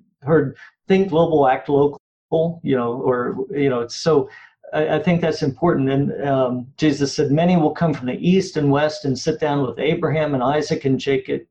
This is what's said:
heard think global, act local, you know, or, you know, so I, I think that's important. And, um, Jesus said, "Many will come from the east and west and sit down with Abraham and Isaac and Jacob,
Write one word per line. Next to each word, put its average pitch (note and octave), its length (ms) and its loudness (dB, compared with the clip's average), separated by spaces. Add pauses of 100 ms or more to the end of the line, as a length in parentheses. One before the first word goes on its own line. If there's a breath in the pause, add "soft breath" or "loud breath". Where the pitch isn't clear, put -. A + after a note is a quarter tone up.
(220)
heard C#3+ 340 2 (320 loud breath)
think G3 220 2
global, D#3 380 2
act C3+ 220 0
local, C#3+ 300 2 (640)
you C3+ 140 0
know, A#2+ 260 -2
or, B2+ 480 -2
you C#3 180 0
know, A#2+ 200 -2
so - 420 0 (420 loud breath)
I, D#3 260 0
I - 20 0
think E3+ 220 0
that's D#3 200 -2
important. C#3 480 0
And, C3+ 340 -2
um, C3 440 -2 (100)
Jesus C#3+ 380 0
said, C#3+ 160 0
"Many F3 260 4
will D#3 140 2
come D#3 240 0
from B2 100 -12
the B2+ 140 -6
east F#3 380 2
and C#3+ 120 2
west D3 360 0
and C3 120 -2
sit - 220 -4
down C#3+ 260 0
with A#2 140 -8
Abraham D3+ 560 0
and B2+ 80 -2
Isaac D3 420 -2
and C3 140 2
Jacob, C#3 520 -2